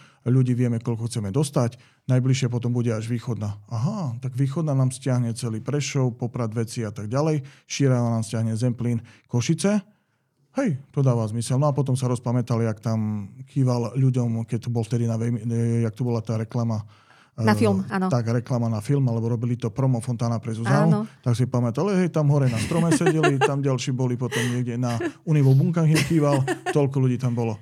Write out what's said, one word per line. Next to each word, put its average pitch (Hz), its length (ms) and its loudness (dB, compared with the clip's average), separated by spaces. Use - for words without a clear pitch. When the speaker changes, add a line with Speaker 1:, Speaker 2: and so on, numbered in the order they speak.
Speaker 1:
ľudí 127 320 4
vieme, 120 240 0
koľko 117 320 -4
chceme 101 240 -4
dostať, 131 400 0
najbližšie 127 400 2
potom 120 240 -2
bude 120 240 0
až 110 160 -6
Východná. 107 560 -6
Aha, 135 520 -4
tak 131 140 -8
Východná 139 460 -2
nám 127 160 0
stiahne 123 400 -2
celý 110 240 -6
Prešov, 131 560 -2
Poprad, 117 400 -6
veci 113 320 -4
a 104 80 -8
tak 104 160 -10
ďalej, 147 320 0
Širava 120 480 2
nám 113 80 0
stiahne 113 320 -2
Zemplín, 117 480 -2
Košice. 170 560 0
Hej, 262 160 0
to 143 140 -2
dáva 120 220 4
zmysel. 117 320 -2
No 147 100 2
a 143 60 2
potom 131 220 0
sa 127 120 0
rozpamätali, 120 580 0
jak 107 160 -2
tam 113 180 -2
kýval 123 500 0
ľuďom, 120 500 2
keď 117 160 -4
tu - 80 -10
bol 117 140 0
vtedy 120 220 -2
na 117 100 0
Vejmi-, 113 280 -2
jak 113 120 0
tu - 120 -6
bola 117 160 0
tá 113 160 -4
reklama, 110 460 -2
Speaker 2:
Na 208 180 4
Speaker 1:
e, 208 60 0
Speaker 2:
film, 196 260 2
áno. 185 240 -2
Speaker 1:
tak, 120 160 2
reklama 117 400 0
na 110 160 -2
film, 139 240 2
alebo 113 240 0
robili 120 240 -2
to 117 160 -4
promo 127 320 0
Fontána 117 400 -2
pre 117 80 -8
Zuzanu. 135 400 4
Speaker 2:
Áno. 208 100 4
Speaker 1:
Tak 123 100 2
si 120 140 2
pamätal, 123 460 0
hej, 185 180 2
tam 151 180 2
hore 143 220 4
na 117 80 0
strome 165 320 0
sedeli, 156 500 2
<laughs> 147 60 2
tam 139 160 0
ďalší 135 300 0
boli 123 240 0
potom 120 280 -4
niekde 120 300 -2
na 120 240 -2
Univo 139 320 4
Bunkách 165 320 2
im 156 180 4
kýval, 143 380 2
toľko 139 320 2
ľudí 127 160 2
tam 120 240 -2
bolo. 117 240 -2